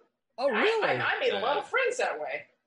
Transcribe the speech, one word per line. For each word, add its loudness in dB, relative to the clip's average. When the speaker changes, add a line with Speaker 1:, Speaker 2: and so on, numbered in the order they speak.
Speaker 1:
Oh, 0
Speaker 2:
I, 0
Speaker 1:
really? 2
Speaker 2:
I, 0
I -4
made 2
a -2
lot 0
of -4
Speaker 3:
Yeah. -18
Speaker 2:
friends 0
that -2
way. -8